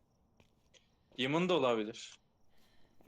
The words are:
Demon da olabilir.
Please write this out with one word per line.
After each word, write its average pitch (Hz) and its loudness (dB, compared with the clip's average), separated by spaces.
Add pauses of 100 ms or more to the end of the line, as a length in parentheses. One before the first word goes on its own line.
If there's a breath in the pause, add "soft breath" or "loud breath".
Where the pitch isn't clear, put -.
(1160)
Demon 151 0
da 185 2
olabilir. 117 0 (880 soft breath)